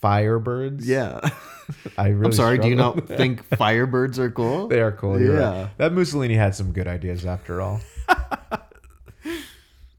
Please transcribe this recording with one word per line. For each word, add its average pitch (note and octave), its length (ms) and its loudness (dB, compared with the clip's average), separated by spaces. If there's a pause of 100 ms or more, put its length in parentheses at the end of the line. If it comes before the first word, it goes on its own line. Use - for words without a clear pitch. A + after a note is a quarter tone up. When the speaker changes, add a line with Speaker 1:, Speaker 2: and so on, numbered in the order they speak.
Speaker 1:
firebirds? A#2 840 0
Speaker 2:
Yeah. B2 340 -2 (400)
<laughs> - 380 -12
Speaker 1:
I G2+ 100 2
really G#2 200 4
Speaker 2:
I'm A2+ 40 4
sorry, A#2 240 4
do A2+ 120 2
you B2 80 4
Speaker 1:
struggle B2 100 6
Speaker 2:
not A#2+ 100 0
Speaker 1:
with - 120 -4
that. - 100 -4
Speaker 2:
think B2+ 320 0
firebirds B2 640 2
are B2+ 140 0
cool? C3 380 -2
Speaker 1:
<laughs> - 20 -6
They B2 100 4
are A2 120 2
cool, G2 280 0
you're G2 140 4
right. - 60 2
Speaker 2:
Yeah. F#2+ 360 -2
Speaker 1:
That E3 160 0
Mussolini C#3+ 420 0
had G2+ 200 4
some F#2+ 180 -4
good F2+ 140 -4
ideas F2 400 -6
after F2+ 340 -6
all. G2+ 200 -4 (280)
<laughs> - 120 2 (1800)